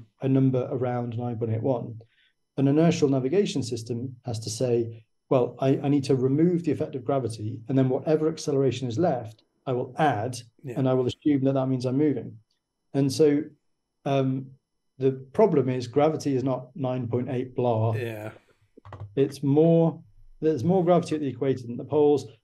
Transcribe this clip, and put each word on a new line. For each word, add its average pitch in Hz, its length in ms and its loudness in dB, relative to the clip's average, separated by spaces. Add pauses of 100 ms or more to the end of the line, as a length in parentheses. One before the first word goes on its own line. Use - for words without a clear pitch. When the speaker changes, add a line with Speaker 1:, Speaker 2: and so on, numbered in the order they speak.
(220)
Speaker 1:
a 135 60 -2
number 135 440 2
around 123 460 -4
nine 120 200 -6
point 113 140 -4
eight 110 120 -4
one, 120 360 -4 (580)
an 139 100 2
inertial 156 420 4
navigation 139 540 0
system 120 520 -8 (100)
has 113 140 -8
to 110 100 -10
say, 117 560 -2 (240)
"Well, 127 300 2
I, 135 200 2
I 143 100 -2
need 143 160 2
to 143 100 2
remove 151 480 2
the 151 80 0
effect 147 240 -4
of 120 100 -10
gravity, 113 640 -4
and 135 100 0
then 131 120 4
whatever 151 400 0
acceleration 135 580 -2
is 113 100 -6
left, 127 460 -2 (220)
I 131 80 -4
will 123 240 -4
add, 127 440 0 (220)
Speaker 2:
Yeah. 123 140 -10
Speaker 1:
and 131 120 2
I 131 40 2
will 127 120 2
assume 135 380 0
that 135 100 2
that 131 160 0
means 127 160 -2
I'm 127 120 -2
moving." 117 400 -2 (560)
And 139 180 0
so, 147 320 4 (640)
um, 135 460 -2 (460)
the 131 140 2
problem 143 580 2
is 127 180 -2
gravity 147 480 2
is 123 80 0
not 131 320 -4
nine 127 320 -4
point 123 220 -4
eight 127 260 -6
blah. 113 400 2
Speaker 2:
Yeah. 110 360 -8 (840)
Speaker 1:
It's 135 280 -2
more, 160 580 4 (400)
there's 156 220 0
more 180 200 2
gravity 175 320 2
at 151 60 -4
the 143 60 -2
equator 135 400 -2
than 120 100 -10
the 143 80 -10
poles. 147 420 2 (160)